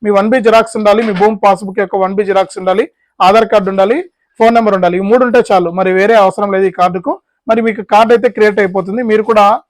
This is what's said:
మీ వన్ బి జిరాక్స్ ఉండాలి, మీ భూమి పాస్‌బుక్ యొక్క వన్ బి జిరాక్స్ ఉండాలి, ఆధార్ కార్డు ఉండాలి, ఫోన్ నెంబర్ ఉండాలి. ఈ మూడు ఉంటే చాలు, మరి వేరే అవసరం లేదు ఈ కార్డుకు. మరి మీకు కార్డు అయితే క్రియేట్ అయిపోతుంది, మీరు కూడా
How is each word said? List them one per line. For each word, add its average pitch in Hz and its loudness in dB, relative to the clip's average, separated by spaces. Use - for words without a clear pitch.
మీ 208 -2
వన్ 202 0
బి 226 0
జిరాక్స్ 220 2
ఉండాలి, 208 0
మీ 220 -4
భూమి 208 0
పాస్‌బుక్ 196 -2
యొక్క 196 -4
వన్ 190 -2
బి 208 -2
జిరాక్స్ 190 -2
ఉండాలి, 190 -2
ఆధార్ 214 4
కార్డు 202 0
ఉండాలి, 208 0
ఫోన్ 233 2
నెంబర్ 214 0
ఉండాలి. 180 0
ఈ - -4
మూడు 226 2
ఉంటే 240 2
చాలు, 175 0
మరి 185 -2
వేరే 196 0
అవసరం 202 0
లేదు 190 -2
ఈ 185 -2
కార్డుకు. 185 -4
మరి 226 0
మీకు 226 -4
కార్డు 220 2
అయితే 233 2
క్రియేట్ 208 0
అయిపోతుంది, 196 -4
మీరు 214 0
కూడా 214 2